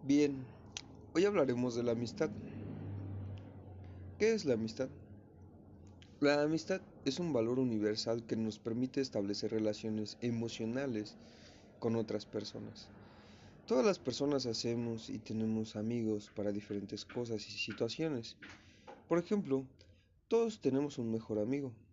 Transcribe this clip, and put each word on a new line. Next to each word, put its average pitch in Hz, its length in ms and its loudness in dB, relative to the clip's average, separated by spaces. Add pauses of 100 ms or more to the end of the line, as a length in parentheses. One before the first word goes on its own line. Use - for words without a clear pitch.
Bien, 139 380 6 (680)
hoy 180 100 6
hablaremos 127 480 4
de 117 80 0
la 117 120 4
amistad. 120 360 0 (1900)
¿Qué 220 160 6
es 180 100 -4
la 131 80 6
amistad? 113 340 0 (1300)
La 147 240 6
amistad 160 380 2 (240)
es 135 140 2
un 170 140 0
valor 120 240 4
universal 113 680 2
que 113 120 -2
nos 110 240 -2
permite 127 420 0
establecer 104 480 0
relaciones 107 720 -2
emocionales 117 960 -2 (640)
con 113 160 2
otras 110 320 -2
personas. 110 600 -8 (760)
Todas 247 180 4
las 202 140 6
personas 135 480 0
hacemos 117 640 -2
y 110 80 -6
tenemos 110 580 -2
amigos 110 600 0
para 104 160 0
diferentes 101 520 -6
cosas 113 440 -4
y 107 60 -12
situaciones. 120 840 -4 (720)
Por 165 80 4
ejemplo, 147 480 2 (640)
todos 226 340 2
tenemos 139 380 2
un 117 120 0
mejor 113 280 0
amigo. 131 340 0 (200)